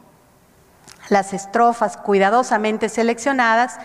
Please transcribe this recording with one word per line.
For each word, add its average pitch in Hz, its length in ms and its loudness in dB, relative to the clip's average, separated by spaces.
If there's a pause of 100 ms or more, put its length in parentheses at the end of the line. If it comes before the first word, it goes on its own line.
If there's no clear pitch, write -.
(1080)
Las 196 240 0
estrofas, 233 640 0
cuidadosamente 214 920 0
seleccionadas, 240 960 0